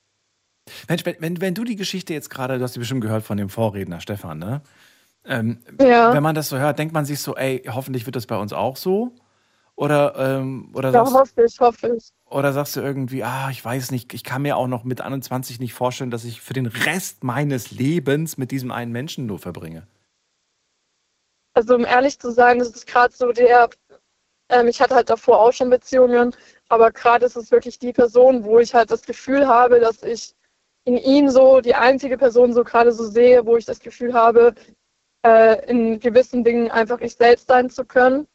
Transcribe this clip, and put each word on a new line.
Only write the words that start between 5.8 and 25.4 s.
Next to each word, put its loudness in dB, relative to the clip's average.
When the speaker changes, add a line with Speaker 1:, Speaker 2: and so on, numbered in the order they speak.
Speaker 2:
Ja. 4
Speaker 1:
wenn 0
man -2
das -6
so -6
hört, -2
denkt -6
man -2
sich -8
so, -10
„Ey, -6
hoffentlich -8
wird -10
das -10
bei -8
uns -8
auch -6
so“? -4
Oder, -2
ähm, -6
oder -4
Speaker 2:
Ja, 4
Speaker 1:
sagst -2
Speaker 2:
hoffe 0
ich, -2
hoffe -2
ich. -14
Speaker 1:
oder -4
sagst -6
du -8
irgendwie, -8
„Ah, -8
ich -14
weiß -8
nicht, -10
ich -16
kann -8
mir -4
auch -4
noch -8
mit -8
einundzwanzig -10
nicht -10
vorstellen, -8
dass -10
ich -16
für -14
den -6
Rest -8
meines -6
Lebens -4
mit -8
diesem -10
einen -10
Menschen -10
nur -10
verbringe“? -16
Speaker 2:
Also, 2
um 0
ehrlich 0
zu -10
sein, 4
das -2
ist -20
grad 2
so -2
der, 4
ähm, 2
ich 0
hatte 2
halt 2
davor 4